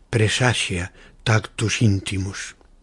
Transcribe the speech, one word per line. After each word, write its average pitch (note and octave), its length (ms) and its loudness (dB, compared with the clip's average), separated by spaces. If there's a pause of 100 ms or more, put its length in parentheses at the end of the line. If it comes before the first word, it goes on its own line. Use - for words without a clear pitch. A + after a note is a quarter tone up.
(100)
presaxia G#2 840 0 (300)
tactos A2 580 0
íntimos. G2 760 -2 (260)